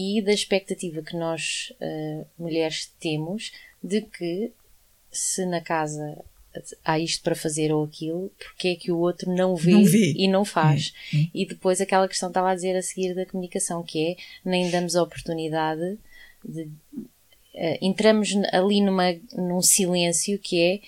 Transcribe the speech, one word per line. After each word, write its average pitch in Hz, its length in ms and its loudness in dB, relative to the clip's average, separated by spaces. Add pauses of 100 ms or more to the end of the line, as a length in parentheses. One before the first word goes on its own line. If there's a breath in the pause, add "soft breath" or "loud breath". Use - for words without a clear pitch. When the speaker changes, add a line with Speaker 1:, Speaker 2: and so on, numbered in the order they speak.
(180)
Speaker 1:
e 226 40 2
da 196 100 0
expectativa 190 720 -2
que 156 140 -12
nós, 165 680 -4
eh, 156 420 -6 (140)
mulheres 160 640 -2
temos 165 520 -4 (320 loud breath)
de 190 180 0
que 190 500 -6 (600)
se - 360 -4
na 175 140 -2
casa 151 540 -4 (680)
há 160 140 2
isto 165 240 -4
para 170 120 0
fazer 156 380 -2
ou 151 120 2
aquilo, 160 520 -6
porque - 300 -8
é 180 80 0
que 175 160 -6
o 170 80 0
outro 175 340 0
não 185 220 2
vê 170 160 4
Speaker 2:
Não 208 140 10
vê. 180 300 6
Speaker 1:
e 190 120 2
não 190 180 4
faz? 156 480 2 (180 loud breath)
Speaker 2:
É, 156 60 2
é. 151 160 4
Speaker 1:
E 185 140 -2
depois 185 340 0
aquela 190 260 4
questão 185 220 -4
que - 20 -6
estava 185 200 2
a 190 40 2
dizer 185 200 -2
a 185 80 0
seguir 185 320 -4
da 185 100 -2
comunicação, 180 560 -6
que 160 300 -2
é, 180 40 -8 (300 loud breath)
nem 180 240 2
damos 175 260 0
a 175 60 4
oportunidade 160 960 -2 (480 soft breath)
de, 156 220 -10 (920)
eh, 165 220 0
entramos 202 520 4
n-, 196 200 2
ali 202 280 4
numa, 185 340 2 (200)
num 180 280 -2
silêncio 175 760 2
que 180 220 -2
é, 180 260 2